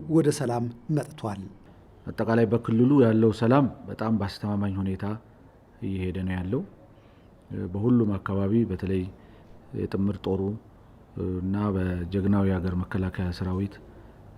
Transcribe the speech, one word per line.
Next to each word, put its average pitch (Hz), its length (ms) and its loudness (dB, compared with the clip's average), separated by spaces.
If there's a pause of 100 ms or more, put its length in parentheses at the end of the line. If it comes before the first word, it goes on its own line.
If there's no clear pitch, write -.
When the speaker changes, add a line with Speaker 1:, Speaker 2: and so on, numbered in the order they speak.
Speaker 1:
ወደ 151 220 4
ሰላም 120 320 -2 (260)
መጥቷል። 117 520 -4 (680)
Speaker 2:
አጠቃላይ 113 380 2
በክልሉ 117 540 4
ያለው 113 340 6
ሰላም 127 320 4 (200)
በጣም 110 300 -4
በአስተማማኝ 101 600 -2
ሁኔታ 95 280 -4 (760)
እየሄደ 95 380 -4
ነው 92 140 -4
ያለው። 92 280 -4 (1040)
በሁሉም 107 440 2
አካባቢ 98 420 -2 (120)
በተለይ 95 380 -2 (680)
የጥምር 98 440 -4
ጦሩ 95 240 -2 (960)
እና 92 200 -2 (160)
በጀግናው 92 720 0
የሀገር 92 300 0
መከላከያ 92 560 -2
ሰራዊት፣ 92 440 -4 (640)